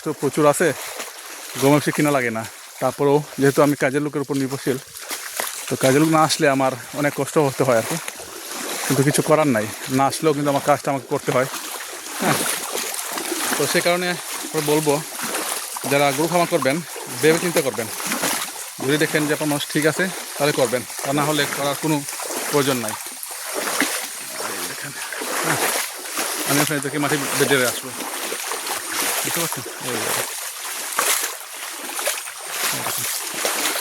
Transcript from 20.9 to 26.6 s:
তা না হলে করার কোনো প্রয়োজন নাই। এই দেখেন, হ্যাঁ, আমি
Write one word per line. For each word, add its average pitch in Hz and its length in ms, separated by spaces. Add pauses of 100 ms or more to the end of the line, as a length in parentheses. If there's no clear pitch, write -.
তা 139 100
না 147 100
হলে 147 220 (120)
করার 139 240
কোনো 151 220 (480)
প্রয়োজন 139 260
নাই। 110 140
এই - 1800
দেখেন, - 220 (520)
হ্যাঁ, 160 160 (920)
আমি 143 120